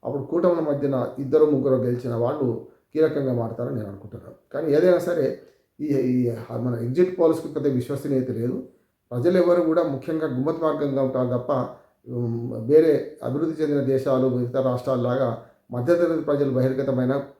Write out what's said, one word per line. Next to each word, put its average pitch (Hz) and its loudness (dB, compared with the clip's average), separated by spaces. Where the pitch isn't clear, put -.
అప్పుడు 135 -6
కూటముల 170 0
మధ్యన 139 -2
ఇద్దరు 147 4
ముగ్గురు 135 2
గెలిచిన 120 -2
వాళ్ళు 120 -2
కీలకంగా 147 2
మారతారని 120 -4
నేను 107 -6
అనుకుంటున్నాను. - -16
కానీ 147 0
ఏదైనా 175 6
సరే - -2
ఈ, 147 -6
ఈ 127 0
మన 120 -4
ఎగ్జిట్ 156 0
పోల్స్‌కి 160 2
పెద్ద 147 -2
విశ్వసనీయత 131 -2
లేదు. 120 -4
ప్రజలు 151 2
ఎవరు 175 4
కూడా 160 2
ముఖ్యంగా 156 -4
గుమ్మత 135 -2
మార్గంగా 143 0
ఉంటారు 127 0
తప్ప, 135 -4
ఉమ్, 117 -4
వేరే 151 4
అభివృద్ధి 151 -2
చెందిన 143 0
దేశాలు, 131 2
ఇతర 123 -2
రాష్ట్రాల్లాగా 123 0
మధ్యతరగతి 160 2
ప్రజలు 143 0
బహిర్గతమైన 131 0